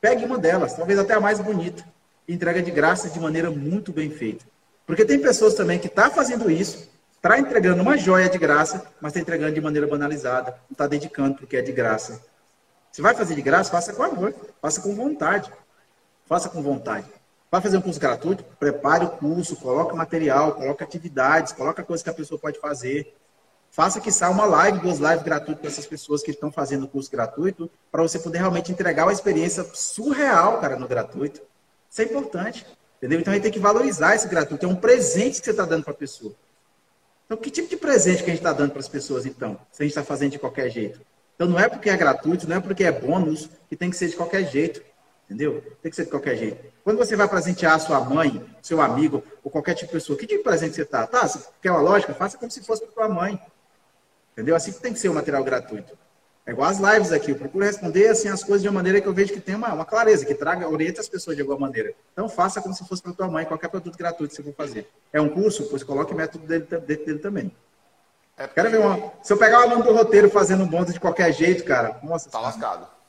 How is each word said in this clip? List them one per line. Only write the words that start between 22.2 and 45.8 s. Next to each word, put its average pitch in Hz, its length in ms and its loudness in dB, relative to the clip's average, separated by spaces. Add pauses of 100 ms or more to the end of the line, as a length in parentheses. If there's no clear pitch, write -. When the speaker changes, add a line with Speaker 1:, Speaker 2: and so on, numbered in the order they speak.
Speaker 1:
pode 147 220 -8
fazer. 143 560 -6 (540)
Faça, 190 300 0
quiçá, 180 280 0
uma 190 160 4
live, 185 360 6
duas 170 180 0
lives 165 240 2
gratuitas 156 380 -4
para 147 100 -8
essas 139 160 -12
pessoas 147 360 -6
que - 80 -8
estão 147 220 -6
fazendo 139 320 -4
o 135 40 -12
curso 135 220 -8
gratuito, 165 600 -4 (200)
para 160 120 0
você 165 160 0
poder 170 200 -6
realmente 175 320 0
entregar 165 340 0
uma 196 80 4
experiência 175 600 0
surreal, 233 880 0
cara, 135 160 -4
no 123 100 -10
gratuito. 127 540 -6 (500)
Isso 220 120 -4
é - 20 2
importante, 226 600 -6 (320)
entendeu? 143 220 0
Então, 185 120 -2
a - 20 2
gente 202 100 0
tem 214 80 2
que 220 60 -6
valorizar 208 560 4
esse 208 140 -2
gratuito. 156 380 -2
É - 20 0
um 185 80 2
presente 220 640 4
que - 60 -10
você 220 80 0
tá 202 100 0
dando 156 200 -2
pra 143 100 -8
pessoa. 113 400 -14 (920)
Então, 220 120 -8
que 277 120 -10
tipo 330 180 -6
de 349 80 -6
presente 185 460 2
que 180 80 -2
a 165 40 0
gente 160 80 -6
tá 170 100 0
dando 143 200 0
pras 135 160 -10
pessoas, 135 360 -6
então, 120 340 -8 (140)
se - 100 -8
a 147 40 -2
gente 147 80 -4
tá 143 100 -4
fazendo 139 280 -2
de 147 60 -12
qualquer 127 320 -6
jeito? 107 300 -8 (340)
Então, 175 140 0
não 175 100 2
é 208 100 4
porque - 200 -4
é 190 80 2
gratuito, 165 520 0
não 170 80 0
é 190 40 0
porque 190 240 -2
é 165 80 4
bônus 156 560 -2 (200)
que 156 80 -8
tem 180 140 -4
que 180 60 -6
ser 175 120 -2
de - 80 -6
qualquer 180 280 -2
jeito, 147 380 -2 (420)
entendeu? 127 380 -4 (200)